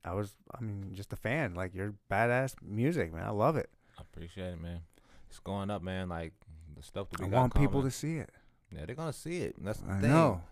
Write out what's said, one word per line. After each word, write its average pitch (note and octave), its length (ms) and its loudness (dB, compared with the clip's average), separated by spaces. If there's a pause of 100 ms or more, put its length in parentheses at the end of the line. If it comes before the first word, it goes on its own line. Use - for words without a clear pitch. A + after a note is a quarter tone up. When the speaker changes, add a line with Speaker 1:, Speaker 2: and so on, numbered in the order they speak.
Speaker 1:
I F2 80 -4
was, G2+ 240 -2 (180)
I B2 60 -10
mean, G2+ 320 -6
just G2 220 -8
a - 20 -8
fan. A#2+ 380 -2
Like, F#2 200 -4
you're G2+ 200 -4 (160)
badass A#2+ 520 2
music, A2+ 520 0
man. E2+ 100 -4
I G#2+ 60 -4
love A2+ 260 4
it. - 140 -2 (280)
Speaker 2:
I - 40 -16
appreciate F2+ 500 -10
it, E2+ 80 -10
man. E2+ 220 -8 (460)
It's - 100 -18
going G2 320 -4
up, G#2 100 -2
man. F#2 280 -4
Like, E2 240 -4 (440)
the D2 60 -16
stuff - 280 -8
that F#2 100 -8
we F2+ 60 -2
Speaker 1:
I F#2+ 40 0
Speaker 2:
got G#2+ 100 4
Speaker 1:
want B2 140 4
people C#3 260 8
Speaker 2:
coming. C3 100 4
Speaker 1:
to - 60 -6
see D#3+ 200 -2
it. C3+ 140 -6 (420)
Speaker 2:
Yeah, D3 140 -8
they're B2+ 100 -6
gonna D#3+ 160 -6
see F3 260 -8
it. A2+ 240 -4
That's G#2 180 -4
the - 100 -6
Speaker 1:
I F#2+ 100 0
Speaker 2:
thing. G#2+ 100 6
Speaker 1:
know. C#3 420 6